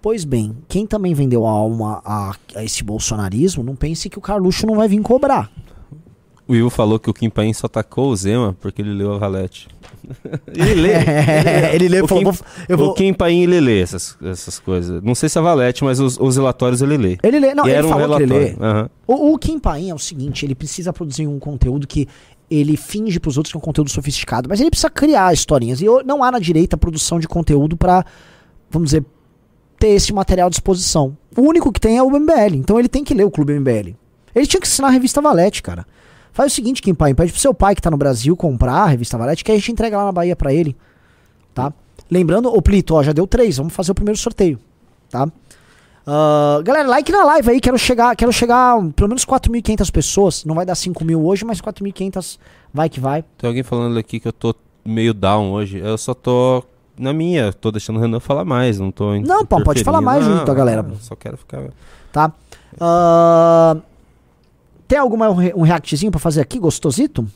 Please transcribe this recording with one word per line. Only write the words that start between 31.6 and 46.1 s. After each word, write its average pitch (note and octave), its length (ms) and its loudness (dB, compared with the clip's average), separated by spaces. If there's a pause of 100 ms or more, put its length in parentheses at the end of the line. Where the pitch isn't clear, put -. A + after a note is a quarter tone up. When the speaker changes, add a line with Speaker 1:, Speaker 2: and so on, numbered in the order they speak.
Speaker 1:
que - 80 -2
tem A3 160 2
é C4 60 4
o C4 120 2
M D4 120 2
B E4 80 4
L, G#3 240 4
então G3 200 2
ele B3 120 2
tem C4+ 120 -2
que C#4+ 120 -2
ler G3+ 100 4
o G3+ 60 2
Clube D3 240 0
M C#3+ 100 -2
B C3 80 2
L. G#2 240 -4 (380)
Ele C4+ 120 4
tinha F#4+ 140 0
que - 60 -8
assinar C4+ 240 0
a - 20 6
revista B3+ 300 2
Valete, G#3 400 2
cara. - 240 -10 (460)
Faz C4+ 180 0
o - 60 -4
seguinte, B3 260 -4
Kim F#3+ 120 2
Paim, C#3+ 200 2
pede E3 160 2
pro - 100 -8
seu C4 140 2
pai G3 220 2
que - 40 -10
tá - 120 -2
no D3 40 -2
Brasil C#3 400 0
comprar C3 380 -2
a G3 120 2
revista B2 300 0
Valete, B2 280 -4
que A3 80 0
a - 20 4
gente G#3+ 160 0
entrega A3 260 -4
lá G3+ 100 -2
na G3 40 -2
Bahia F3 240 -2
pra C#3+ 180 -2
ele, D3+ 240 0 (760)
tá? C3+ 180 -6 (380)
Lembrando, F3+ 420 2
ô G#3+ 80 4
Plito, F3 360 2
ó, D3 80 4
já D3+ 80 2
deu D#3+ 120 2
três, G#3+ 340 2
vamos D#3+ 140 -6
fazer F#3+ 200 -4
o - 20 0
primeiro G#3 240 -2
sorteio, F3+ 400 -2 (500)
tá? C3+ 200 -2 (760)
Ah, D3 600 2